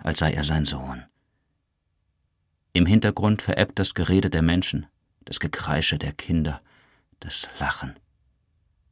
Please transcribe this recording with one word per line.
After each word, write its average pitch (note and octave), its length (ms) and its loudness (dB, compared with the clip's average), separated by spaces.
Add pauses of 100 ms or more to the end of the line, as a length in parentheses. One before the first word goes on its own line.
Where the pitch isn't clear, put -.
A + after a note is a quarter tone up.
als D#2 160 -2
sei D#2+ 140 4
er D2+ 100 -4
sein D2+ 220 0
Sohn. C2 400 -6 (1700)
Im F2 140 4
Hintergrund G#2 560 2
verebbt - 360 0
das F#2 160 0
Gerede F2+ 360 2
der E2 120 0
Menschen, E2 440 0 (380)
das - 140 -2
Gekreische D2+ 600 -2
der D2 140 -6
Kinder, D#2 480 -2 (600)
das - 280 -6 (120)
Lachen. - 340 -6 (960)